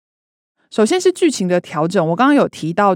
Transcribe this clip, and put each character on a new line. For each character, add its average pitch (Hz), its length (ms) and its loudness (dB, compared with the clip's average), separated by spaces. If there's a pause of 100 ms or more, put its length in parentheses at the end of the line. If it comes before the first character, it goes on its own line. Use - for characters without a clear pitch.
(680)
首 220 160 0
先 359 160 0
是 370 100 2
剧 349 200 0
情 185 160 -4
的 180 120 0
调 165 280 -4
整， 175 220 -2
我 170 60 -2
刚 254 120 2
刚 294 80 4
有 202 120 2
提 156 240 -8
到 196 240 0